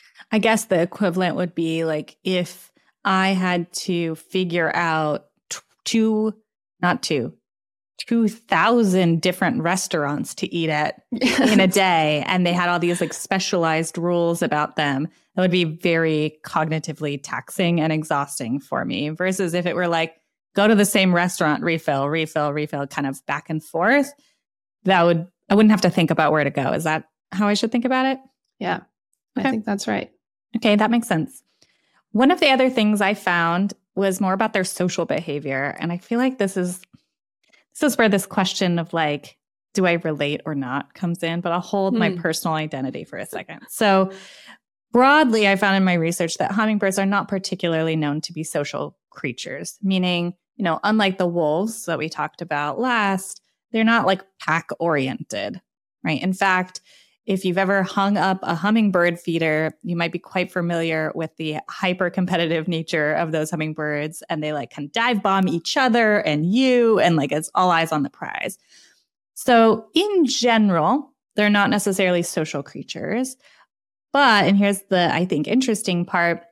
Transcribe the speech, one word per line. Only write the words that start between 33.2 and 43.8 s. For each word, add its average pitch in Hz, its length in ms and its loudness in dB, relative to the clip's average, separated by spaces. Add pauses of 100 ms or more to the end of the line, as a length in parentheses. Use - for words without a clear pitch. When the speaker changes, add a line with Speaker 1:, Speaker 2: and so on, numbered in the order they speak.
Speaker 1:
was 190 260 0
more 190 140 0
about 220 180 0
their 190 120 0
social 180 420 -4
behavior. 143 720 -4
And 170 140 -6
I 175 40 -6
feel 233 220 -4
like 262 180 0
this 196 220 -2
is, 180 240 -4 (920)
this - 100 -8 (100)
is - 40 -4
where 226 140 4
this 190 160 0
question 185 520 0
of, 165 140 -6
like, 151 460 -4 (340)
do 185 140 0
I 175 80 4
relate 151 500 -4
or 156 100 -6
not 135 380 -6
comes 170 300 -6
in, 170 180 -2
but 175 120 -2
I'll 175 80 -2
hold 196 340 -2
my 220 160 2
Speaker 2:
Hmm. 180 100 -6
Speaker 1:
personal 165 340 -2
identity 147 500 -6
for - 120 -16
a 95 80 -10
second. - 360 -14 (100)
So 190 400 4 (840)